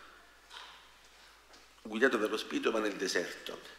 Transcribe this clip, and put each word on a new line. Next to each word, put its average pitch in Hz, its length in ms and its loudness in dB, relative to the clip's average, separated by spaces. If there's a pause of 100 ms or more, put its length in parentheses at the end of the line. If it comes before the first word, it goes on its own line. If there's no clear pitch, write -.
(1800)
guidato 113 380 4
dallo 104 180 2
Spirito, 139 340 0
va 110 100 4
nel 107 120 2
deserto. - 680 -2 (200)